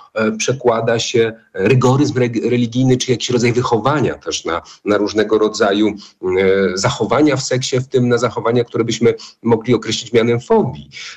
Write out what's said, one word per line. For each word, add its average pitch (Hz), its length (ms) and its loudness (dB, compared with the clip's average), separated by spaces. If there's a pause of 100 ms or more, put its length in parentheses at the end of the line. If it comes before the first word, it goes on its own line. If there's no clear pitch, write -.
(140)
e, 110 180 0
przekłada 117 680 0
się 113 340 0 (200)
rygoryzm 127 640 2
re-, 113 320 0
religijny 123 480 0
czy 127 140 -2
jakiś - 180 -4
rodzaj 120 240 2
wychowania 120 640 0
też - 300 -8
na, 85 160 -4 (240)
na 101 120 2
różnego 104 400 0
rodzaju, 107 500 2
e, 98 100 -4 (760)
zachowania 120 600 0
w 131 80 -4
seksie, 131 360 -2
w 131 80 -6
tym 123 220 2
na 120 80 2
zachowania, 117 460 0
które 113 200 -2
byśmy 117 300 2 (300)
mogli 117 300 2
określić 110 400 -2
mianem 117 260 2
fobii. 196 500 0 (280)